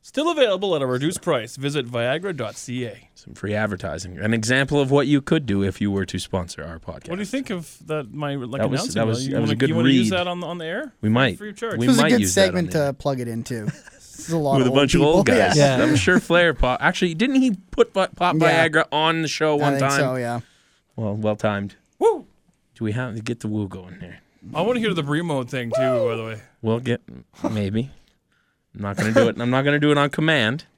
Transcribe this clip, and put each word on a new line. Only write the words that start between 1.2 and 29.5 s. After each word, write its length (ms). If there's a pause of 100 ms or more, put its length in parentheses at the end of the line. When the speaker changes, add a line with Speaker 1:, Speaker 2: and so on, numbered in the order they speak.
Speaker 1:
price. 360
Visit 280
viagra 500
dot 200
C 300
A. 280
Speaker 2:
Some 200
free 200
advertising. 680
An 140
example 460
of 100
what 160
you 160
could 240
do 180
if 180
you 100
were 140
to 120
sponsor 460
our 160
podcast. 300
Speaker 1:
What 80
do 20
you 60
think 240
of 260 (120)
that? 260
My, 220
like, 260
Speaker 2:
That 80
was, 120
Speaker 1:
announcing, 200
Speaker 2:
that 60
was, 200
Speaker 1:
you 60
Speaker 2:
that 80
was 80
Speaker 1:
wanna, 40
Speaker 2:
a 40
good 120
Speaker 1:
you 60
wanna 140
use 200
Speaker 2:
read. 100
Speaker 1:
that 80
on, 180
on 140
the 60
air? 360
Speaker 2:
We 80
might. 280
Speaker 1:
Free 120
of 80
charge. 200
Speaker 2:
We 100
Speaker 3:
This 80
was 40
a 40
Speaker 2:
might 80
Speaker 3:
good 100
Speaker 2:
use 140
that 60
on 60
Speaker 3:
segment 240
Speaker 2:
the 80
air. 80
Speaker 3:
to 60
plug 260
it 80
into. 380
This 540 (100)
is 20
a 60
lot 220
Speaker 2:
With 20
Speaker 3:
of 60
Speaker 2:
a 40
Speaker 3:
old 60
Speaker 2:
bunch 160
Speaker 3:
people. 160
Speaker 2:
of 80
old 80
guys. 320
Speaker 3:
Yeah. 200
Speaker 4:
Yeah. 60
Speaker 2:
I'm 140
sure 240
Flair 320
pop. 280
Actually, 320
didn't 280
he 160 (140)
put 220
Pop, 220
Pop 240
Speaker 3:
Yeah. 300
Speaker 2:
Viagra 240
on 300
the 40
show 320
Speaker 3:
I 20
Speaker 2:
one 120
Speaker 3:
think 180
Speaker 2:
time? 80
Speaker 3:
so, 160
yeah. 240 (560)
Speaker 2:
Well, 200
well 200
timed. 400 (240)
Speaker 1:
Woo! 260 (500)
Speaker 2:
Do 100
we 80
have 220
to 60
get 200
the 80
woo 180
going 320
here? 200 (360)
Speaker 1:
I 60
wanna 180
hear 140
the 100
Bremo 460
thing 200
too, 120
by 340
the 80
way. 180 (200)
Speaker 2:
We'll 180
get, 220 (500)
maybe. 400 (840)
I'm 80
not 140
gonna 140
do 160
it. 140
I'm 80
not 140